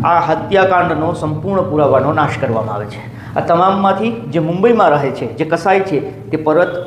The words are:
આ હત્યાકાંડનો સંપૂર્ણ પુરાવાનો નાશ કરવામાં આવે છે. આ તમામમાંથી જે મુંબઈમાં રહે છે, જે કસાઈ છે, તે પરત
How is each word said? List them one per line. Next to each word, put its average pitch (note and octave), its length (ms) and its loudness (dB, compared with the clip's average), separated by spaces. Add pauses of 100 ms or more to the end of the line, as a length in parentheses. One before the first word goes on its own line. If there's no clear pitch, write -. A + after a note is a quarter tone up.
આ E3+ 160 4
હત્યાકાંડનો E3 920 0
સંપૂર્ણ E3+ 560 -2
પુરાવાનો C#3 420 2
નાશ D3+ 280 0
કરવામાં A2+ 340 -2
આવે G#2 100 -6
છે. - 520 -14
આ - 40 -2
તમામમાંથી F#3+ 680 2
જે D3+ 280 -4
મુંબઈમાં F#3 520 4
રહે C#3 200 2
છે, B2 160 -6
જે C3 180 -4
કસાઈ F#3+ 360 2
છે, - 500 -4
તે D#3 60 -2
પરત D#3 380 2 (120)